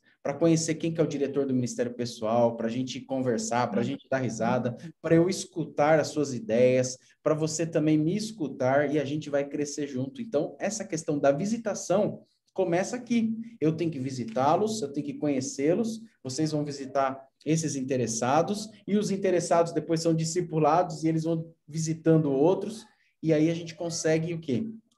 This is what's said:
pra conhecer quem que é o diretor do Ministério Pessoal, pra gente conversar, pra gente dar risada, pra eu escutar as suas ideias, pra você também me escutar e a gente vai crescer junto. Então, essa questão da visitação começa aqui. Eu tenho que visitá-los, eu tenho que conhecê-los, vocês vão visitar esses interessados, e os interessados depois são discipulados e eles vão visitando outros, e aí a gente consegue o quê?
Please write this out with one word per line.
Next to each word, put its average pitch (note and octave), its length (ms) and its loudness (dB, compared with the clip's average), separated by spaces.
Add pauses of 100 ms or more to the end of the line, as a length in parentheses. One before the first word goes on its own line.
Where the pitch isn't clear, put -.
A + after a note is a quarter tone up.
(260)
pra C#3 80 -2
conhecer D#3+ 400 2
quem E3 180 -4
que E3 80 -2
é D#3 40 2
o - 20 0
diretor C#3 400 -2
do C3 80 0
Ministério A#2+ 400 -2
Pessoal, A#2 640 0
pra A2+ 100 -4
gente B2+ 340 -4
conversar, A#2+ 680 -2
pra A#2+ 140 0
gente C3+ 260 -6
dar C3 80 0
risada, A#2+ 580 -2 (240)
pra D#3+ 140 2
eu E3+ 140 6
escutar D#3 720 2
as C3 80 0
suas C3+ 260 -2
ideias, B2+ 640 2 (240)
pra D3 100 2
você D#3 320 -2
também D#3 320 2
me D#3 200 2
escutar C#3+ 760 0
e D3+ 60 2
a C#3 60 0
gente D3 260 -6
vai C#3+ 180 0
crescer D3 380 -4
junto. B2+ 340 -6
Então, C#3+ 380 -2
essa G3 260 -4
questão D#3+ 320 -4
da C#3 140 4
visitação G3 920 -2 (280)
começa F#3+ 440 0
aqui. A3+ 400 0 (240)
Eu D#3+ 160 2
tenho E3+ 120 -2
que C#3+ 120 -6
visitá-los, C3+ 840 0
eu - 100 -6
tenho C#3+ 140 -6
que C3+ 80 -8
conhecê-los, D3+ 880 -2 (240)
vocês D3+ 260 -4
vão D3+ 140 -2
visitar C3+ 600 -4 (200)
esses D3+ 320 -2
interessados, C3 920 0 (160)
e G3 120 2
os G3 160 0
interessados F3 600 2
depois D#3+ 280 0
são E3 120 2
discipulados D#3+ 920 2
e E3 40 2
eles D#3+ 140 0
vão E3 320 -2 (140)
visitando D#3 640 2
outros, D#3 520 2 (380)
e D#3+ 100 2
aí D#3 160 4
a E3+ 60 0
gente E3+ 220 -10
consegue E3 580 -2
o E3 60 -6
quê? - 280 -2 (300)